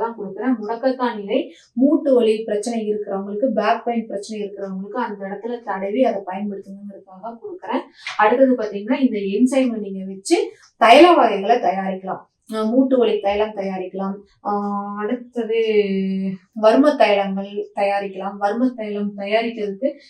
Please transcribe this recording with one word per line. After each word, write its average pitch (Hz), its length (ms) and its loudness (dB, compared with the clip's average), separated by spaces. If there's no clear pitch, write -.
தான் 233 160 -6
கொடுக்குறேன். 208 400 -4
முடக்கத்தான் 233 600 -2
இலை 202 180 0
மூட்டு 285 400 2
வலி 220 300 4
பிரச்சனை 220 360 -4
இருக்கிறவங்களுக்கு, 208 600 -4
பேக் 220 320 0
பெயின் 226 220 -4
பிரச்சனை 208 380 -10
இருக்கிறவங்களுக்கு 196 640 -8
அந்த 196 180 -10
இடத்துல 233 380 -10
தடவி 202 400 -2
அதை 202 180 0
பயன்படுத்தணுங்கிறதுக்காக 196 1120 -12
கொடுக்குறேன். 349 400 -8
அடுத்தது 247 380 6
பாத்தீங்கன்னா, 208 500 -4
இந்த 214 120 2
என்சைமை 254 440 2
நீங்க 196 340 -8
வச்சு 254 240 0
தைல 294 340 10
வகைகளை 220 400 4
தயாரிக்கலாம். 190 680 -2
ஆஹ் 220 160 0
மூட்டு 262 280 4
வலி 208 220 2
தைலம் 208 360 -2
தயாரிக்கலாம். 190 640 -6
ஆஹ் 202 540 -4
அடுத்தது 226 600 -4
வர்ம 254 420 4
தைலங்கள் 202 540 2
தயாரிக்கலாம். 202 600 -4
வர்ம 226 380 0
தைலம் 208 420 -6
தயாரிக்கிறதுக்கு 208 720 -2